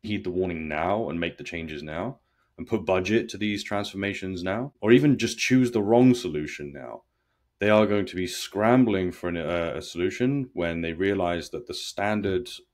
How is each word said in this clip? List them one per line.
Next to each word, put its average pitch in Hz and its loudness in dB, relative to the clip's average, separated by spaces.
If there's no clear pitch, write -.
heed 104 -4
the 92 -4
warning 87 -2
now 85 -2
and 85 -4
make 85 -4
the 90 -16
changes 80 -10
now 87 -8
and - -10
put 98 -2
budget 95 2
to - -12
these 104 -4
transformations 98 -6
now, 110 -4
or 107 6
even 131 8
just 113 -2
choose 127 4
the 110 0
wrong 120 6
solution 76 -6
now? 62 -16
They 101 2
are 107 6
going 101 0
to 90 -8
be 92 -2
scrambling 104 2
for 87 -6
an, 87 -4
uh, 85 -2
a 78 -8
solution 123 -2
when 85 -2
they 82 -4
realize 87 0
that 78 -10
the - -10
standard 101 -2